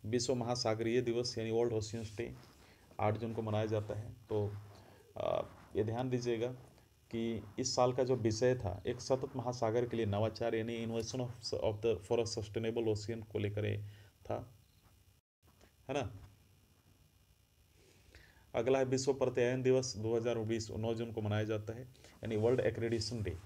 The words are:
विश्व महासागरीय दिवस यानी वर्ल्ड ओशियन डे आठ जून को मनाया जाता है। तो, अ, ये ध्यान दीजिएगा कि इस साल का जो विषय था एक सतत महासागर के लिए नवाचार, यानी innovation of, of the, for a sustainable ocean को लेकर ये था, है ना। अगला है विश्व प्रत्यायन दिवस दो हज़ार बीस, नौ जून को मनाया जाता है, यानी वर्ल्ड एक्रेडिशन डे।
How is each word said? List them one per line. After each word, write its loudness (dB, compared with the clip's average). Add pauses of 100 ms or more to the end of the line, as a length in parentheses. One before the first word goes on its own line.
विश्व 0
महासागरीय 0
दिवस -2
यानी -2
वर्ल्ड 2
ओशियन -4 (120)
डे -6 (680)
आठ 2
जून -4
को -2
मनाया 0
जाता 0
है। -8 (160)
तो, 0 (640)
अ, 0 (300)
ये 2
ध्यान -2
दीजिएगा 0 (560)
कि -2 (160)
इस 0
साल 6
का 4
जो 4
विषय 4
था -4
एक -2
सतत 0
महासागर 0
के -4
लिए 2
नवाचार, 0
यानी -2
innovation -2
of, -4 (100)
of 4
the, 2
for 2
a -4
sustainable -2
ocean -6
को 0
लेकर 0
ये 0 (460)
था, -6 (1400)
है -2
ना। -6 (2500)
अगला 4
है 4
विश्व 2
प्रत्यायन 2
दिवस 4
दो 0
हज़ार 0
बीस, -2
नौ -2
जून -4
को -4
मनाया 2
जाता -2
है, -8
यानी -6
वर्ल्ड 4
एक्रेडिशन 0
डे। -2 (160)